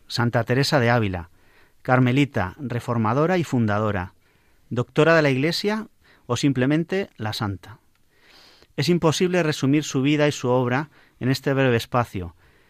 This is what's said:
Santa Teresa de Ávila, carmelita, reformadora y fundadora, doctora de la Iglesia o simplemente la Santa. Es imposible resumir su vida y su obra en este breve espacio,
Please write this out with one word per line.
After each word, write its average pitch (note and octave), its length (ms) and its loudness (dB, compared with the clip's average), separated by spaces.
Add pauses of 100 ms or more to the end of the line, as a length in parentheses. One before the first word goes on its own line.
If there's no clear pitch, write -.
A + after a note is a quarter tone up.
Santa A#2 380 0
Teresa C3+ 360 0
de A#2 80 2
Ávila, G2+ 400 -2 (540)
carmelita, B2+ 760 2
reformadora A#2+ 800 -2
y E3+ 80 0
fundadora, G#2 680 -2 (560)
doctora D3+ 460 2
de D#3 60 4
la C#3+ 80 2
Iglesia E3+ 580 -2 (360)
o A#2+ 140 -2
simplemente D3 800 0
la G#2+ 160 -6
Santa. G2+ 440 -8 (960)
Es C#3 140 -2
imposible F3 540 2
resumir D3 420 0
su - 160 -4
vida D3 280 2
y C#3 40 2
su - 160 -6
obra B2+ 400 0 (320)
en A#2+ 100 -2
este C#3 220 -2
breve C3 240 2
espacio, G#2+ 580 -4 (360)